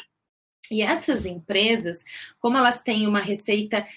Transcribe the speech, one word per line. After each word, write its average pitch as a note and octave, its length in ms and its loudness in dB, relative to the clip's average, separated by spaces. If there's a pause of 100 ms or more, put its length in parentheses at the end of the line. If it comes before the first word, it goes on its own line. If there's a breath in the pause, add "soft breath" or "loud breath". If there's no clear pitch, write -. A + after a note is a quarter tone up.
(680)
E G#3+ 120 -2
essas C4+ 440 0
empresas, F#3 800 0 (340 loud breath)
como A#3+ 200 0
elas A#3+ 260 4
têm G#3+ 240 0
uma G3+ 140 0
receita G#3 760 0